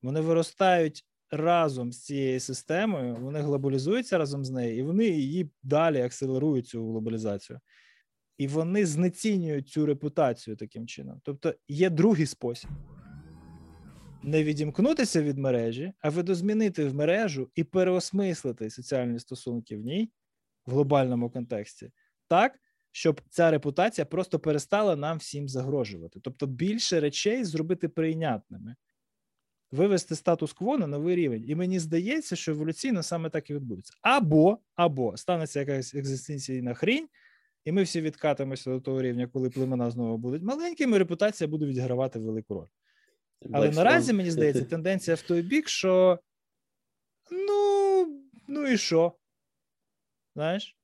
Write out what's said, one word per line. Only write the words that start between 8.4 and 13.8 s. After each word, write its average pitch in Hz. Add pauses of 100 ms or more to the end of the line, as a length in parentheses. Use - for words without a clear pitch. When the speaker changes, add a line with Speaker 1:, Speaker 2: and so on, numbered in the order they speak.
Speaker 1:
вони 165
знецінюють 170
цю 151
репутацію 143
таким 110
чином. 135
Тобто 147 (120)
є 160
другий 165
спосіб. - (1500)